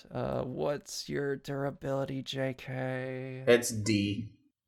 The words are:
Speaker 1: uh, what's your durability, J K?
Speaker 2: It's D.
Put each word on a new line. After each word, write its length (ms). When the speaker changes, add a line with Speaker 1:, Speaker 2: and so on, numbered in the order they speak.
Speaker 1:
uh, 300
what's 640
your 280
durability, 880
J 340
K? 880
Speaker 2:
It's 240
D. 600